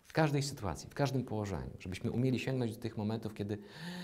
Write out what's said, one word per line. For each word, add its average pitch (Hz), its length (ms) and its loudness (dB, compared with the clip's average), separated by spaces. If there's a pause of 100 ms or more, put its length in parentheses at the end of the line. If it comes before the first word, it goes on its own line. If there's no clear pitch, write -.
W - 80 -16
każdej 143 300 6
sytuacji, 104 460 -4
w - 40 -16
każdym 131 300 2
położeniu, 98 560 -2
żebyśmy - 320 -2
umieli 131 280 4
sięgnąć 123 360 0
do - 60 -10
tych 113 160 -4
momentów, 107 360 -2
kiedy, 104 240 -2 (460)